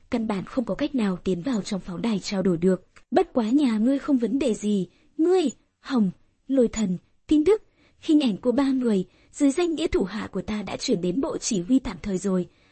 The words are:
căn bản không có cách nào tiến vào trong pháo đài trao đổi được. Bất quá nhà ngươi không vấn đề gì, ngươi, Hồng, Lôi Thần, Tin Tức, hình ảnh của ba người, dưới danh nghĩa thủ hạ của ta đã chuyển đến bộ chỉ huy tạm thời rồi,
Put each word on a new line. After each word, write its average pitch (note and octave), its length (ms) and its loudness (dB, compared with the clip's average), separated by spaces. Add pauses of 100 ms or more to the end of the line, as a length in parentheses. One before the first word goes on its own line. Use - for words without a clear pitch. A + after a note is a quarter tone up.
(100)
căn A3+ 160 -2
bản G3+ 180 -4
không - 200 -4
có F#3+ 100 -4
cách D4 200 -4
nào G3+ 300 0
tiến F3+ 180 -2
vào A3+ 200 -2
trong G3 180 -6
pháo F3 180 -10
đài G#3 200 -2
trao F#3+ 240 -4
đổi F#3 140 2
được. F3+ 300 0 (240)
Bất F4 220 2
quá A3 180 0
nhà B3+ 280 2
ngươi C4 200 2
không C#4 200 0
vấn A#3 200 -2
đề C4 160 0
gì, G3+ 340 -2 (300)
ngươi, F4 320 2 (300)
Hồng, A3+ 300 0 (380)
Lôi C4 200 4
Thần, F#3+ 300 -2 (280)
Tin D4+ 180 4
Tức, G#4 180 4 (380)
hình D4+ 200 4
ảnh A#3 160 2
của B3 160 0
ba C4+ 180 2
người, A#3 340 2 (280)
dưới C#4+ 180 2
danh E4+ 240 0
nghĩa D4+ 120 -2
thủ D4+ 180 0
hạ F#3+ 280 -8
của F#3 100 -4
ta G#3 200 -6
đã F3+ 140 -8
chuyển G3+ 240 -2
đến F3+ 200 -2
bộ D4+ 180 -2
chỉ G3+ 220 -2
huy A3 180 2
tạm G#3 240 -4
thời F#3+ 160 -4
rồi, F#3 300 -2 (220)